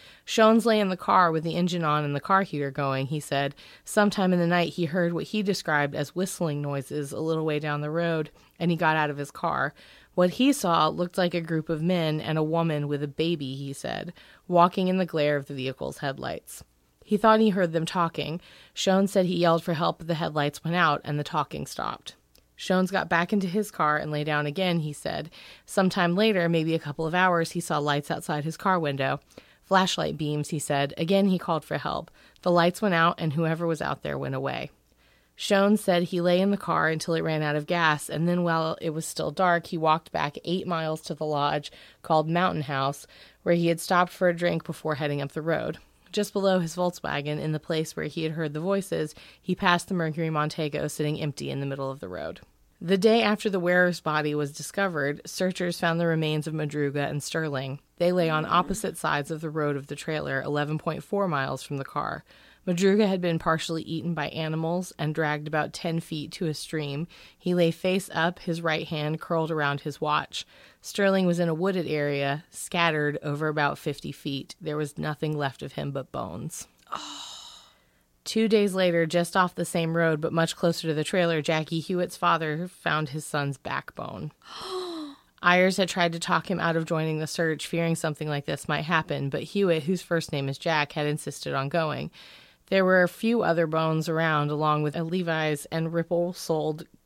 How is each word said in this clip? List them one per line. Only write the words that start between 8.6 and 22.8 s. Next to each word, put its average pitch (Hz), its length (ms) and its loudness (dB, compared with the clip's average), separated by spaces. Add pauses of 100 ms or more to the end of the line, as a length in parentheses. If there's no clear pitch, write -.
he 170 40 2
got 156 220 2
out 151 140 0
of 139 60 -8
his 143 140 -8
car. 147 420 -2 (420)
What 180 160 4
he 254 200 4
saw 165 360 2
looked 175 300 -2
like 175 180 2
a 170 60 0
group 160 280 -2
of 160 140 -2
men 160 360 2
and 156 200 0
a 156 40 2
woman 156 440 0
with 147 160 -2
a 147 40 -4
baby," 151 460 -2
he 139 180 -8
said, 55 420 -8 (340)
"walking 180 400 6
in 185 100 2
the 185 80 2
glare 147 320 2
of 139 80 -4
the 147 80 -12
vehicle's 131 460 -6
headlights." 135 640 -8 (420)
He 214 120 0
thought 220 220 6
he 220 100 6
heard 180 220 2
them 165 140 0
talking. 165 560 -2 (320)
Shones 190 380 2
said 185 160 4
he 175 100 0
yelled 165 260 4
for 175 120 0
help, 165 240 -2
but 160 80 -12
the 170 80 0
headlights 151 480 -2
went 165 120 -2
out 160 300 4
and 147 140 -2
the 147 40 -2
talking 147 440 -4
stopped. - 480 -8 (400)
Shones 185 340 0